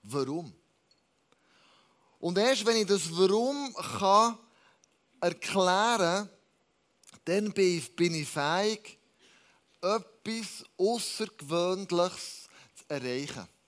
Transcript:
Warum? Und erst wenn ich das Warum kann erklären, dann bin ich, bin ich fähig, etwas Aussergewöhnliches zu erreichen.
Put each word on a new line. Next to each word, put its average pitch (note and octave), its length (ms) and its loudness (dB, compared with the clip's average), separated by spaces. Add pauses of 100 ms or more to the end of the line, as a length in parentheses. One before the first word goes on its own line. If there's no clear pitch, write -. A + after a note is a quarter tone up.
Warum? C#3 500 -6 (1700)
Und F3 200 -4
erst A3 280 2
wenn A3+ 100 4
ich G#3+ 100 2
das E3+ 300 0
Warum A#3+ 580 2
kann G#3 640 2 (840)
erklären, F#3+ 1080 2 (960)
dann G3+ 280 0
bin F3+ 260 4
ich, - 160 -8
bin E3+ 200 2
ich D3 140 -4
fähig, F#3 680 -2 (840)
etwas G#3+ 840 -4 (120)
Aussergewöhnliches F3+ 1700 -2 (260)
zu - 140 -20
erreichen. C3 580 -6 (220)